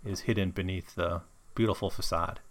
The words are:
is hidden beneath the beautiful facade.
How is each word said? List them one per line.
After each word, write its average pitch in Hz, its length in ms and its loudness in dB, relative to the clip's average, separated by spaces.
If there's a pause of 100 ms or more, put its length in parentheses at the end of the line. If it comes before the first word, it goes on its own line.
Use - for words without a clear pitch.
is 101 180 -4
hidden 101 280 2
beneath 92 460 -4
the 85 260 0 (320)
beautiful 104 380 2
facade. - 480 0 (120)